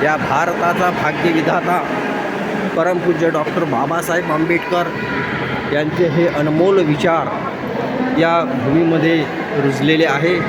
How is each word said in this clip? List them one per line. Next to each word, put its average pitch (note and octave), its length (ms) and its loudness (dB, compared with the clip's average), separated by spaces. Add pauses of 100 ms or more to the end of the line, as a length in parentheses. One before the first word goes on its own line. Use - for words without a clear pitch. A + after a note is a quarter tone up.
या D3+ 120 2
भारताचा E3+ 720 0
भाग्यविधाता D#3+ 920 0 (920)
परमपूज्य E3+ 540 2
डॉक्टर D#3 340 -2
बाबासाहेब E3 680 -2
आंबेडकर E3+ 520 0 (880)
यांचे D#3 360 0
हे E3+ 200 2
अनमोल D#3 500 2
विचार D#3+ 500 2 (880)
या E3 260 2
भूमीमध्ये D#3 800 2 (320)
रुजलेले C#3+ 500 2
आहे D#3+ 320 2 (100)